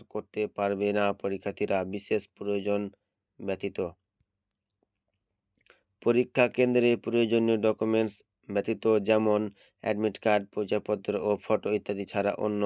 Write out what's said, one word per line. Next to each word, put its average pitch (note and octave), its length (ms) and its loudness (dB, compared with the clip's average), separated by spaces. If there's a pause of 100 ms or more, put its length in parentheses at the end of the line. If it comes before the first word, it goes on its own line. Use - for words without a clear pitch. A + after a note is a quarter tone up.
করতে G#2+ 380 -8
পারবে G2+ 460 -2
না G#2 200 2
পরীক্ষার্থীরা, G2 720 -4
বিশেষ G2+ 360 -4 (140)
প্রয়োজন G2+ 460 -2 (580)
ব্যতীত। F#2+ 380 -6 (2250)
পরীক্ষা B2 480 2
কেন্দ্রে B2 480 2
প্রয়োজনীয় A2+ 600 2
ডকুমেন্টস A2 580 0 (340)
ব্যতীত, G2+ 360 -2 (140)
যেমন G#2+ 420 2 (420)
অ্যাডমিট G#2 360 -2
কার্ড, G#2 320 2
পরিচয়পত্র G2+ 600 -2 (100)
ও G#2 160 0
ফটো G#2 360 -2
ইত্যাদি G2+ 320 -4
ছাড়া G2+ 280 -2
অন্য G#2 320 -2